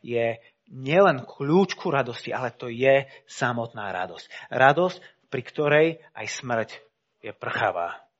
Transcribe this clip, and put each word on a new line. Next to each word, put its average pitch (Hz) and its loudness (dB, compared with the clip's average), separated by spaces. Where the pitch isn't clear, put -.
je 117 -2
nielen 143 2
kľúč 175 0
ku - -6
radosti, 123 -4
ale 117 -6
to 123 -12
je 135 2
samotná 117 -6
radosť. - -10
Radosť, 147 4
pri 127 -4
ktorej 151 2
aj 107 -12
smrť 117 -4
je 104 -12
prchavá. 90 -4